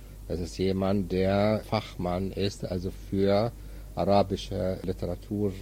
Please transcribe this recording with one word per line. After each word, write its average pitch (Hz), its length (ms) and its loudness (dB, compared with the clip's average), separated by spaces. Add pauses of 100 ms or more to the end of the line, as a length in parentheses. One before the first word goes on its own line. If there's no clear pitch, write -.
(280)
Das 82 120 -4
ist 87 180 -6
jemand, 95 540 2
der 101 540 4
Fachmann 92 680 -2
ist, 98 320 -2
also 90 280 -2 (180)
für 98 420 4 (440)
arabische 95 880 2
Literatur, 95 680 -2 (100)